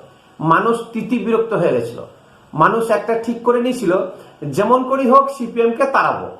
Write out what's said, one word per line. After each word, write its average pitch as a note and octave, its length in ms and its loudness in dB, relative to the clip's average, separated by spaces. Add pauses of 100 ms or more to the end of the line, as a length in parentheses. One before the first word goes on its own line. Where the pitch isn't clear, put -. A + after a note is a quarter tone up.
(400)
মানুষ G3 380 2 (140)
তিতি A3+ 260 -4
বিরক্ত A3+ 340 -2
হয়ে E3 200 0
গেছিল। - 340 -4 (480)
মানুষ G#3+ 360 2
একটা A3+ 320 0
ঠিক - 200 -6
করে A#3+ 180 2
নিয়েছিল, G3+ 380 0 (460)
যেমন G#3+ 440 2
করেই C4 220 0
হোক C#4 200 6
সিপিএমকে A#3 540 -2
তাড়াবো, D3+ 560 -2